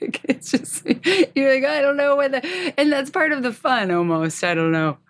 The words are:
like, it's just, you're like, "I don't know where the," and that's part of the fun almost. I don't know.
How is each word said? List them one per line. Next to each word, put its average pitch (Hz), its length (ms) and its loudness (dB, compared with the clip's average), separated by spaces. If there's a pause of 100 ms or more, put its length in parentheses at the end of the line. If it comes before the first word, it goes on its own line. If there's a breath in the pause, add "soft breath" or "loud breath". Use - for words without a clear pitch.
like, - 220 -8
it's - 260 -4
just, - 360 -4
you're 277 680 2
like, 262 100 0
"I 294 160 0
don't 277 160 2
know 285 200 2
where 285 120 2
the," 320 480 -4
and 294 160 4
that's 277 160 -2
part 311 240 0
of 277 100 -2
the 247 100 -2
fun 226 380 0
almost. 165 540 0
I 175 100 0
don't 165 180 2
know. 156 260 0 (120 soft breath)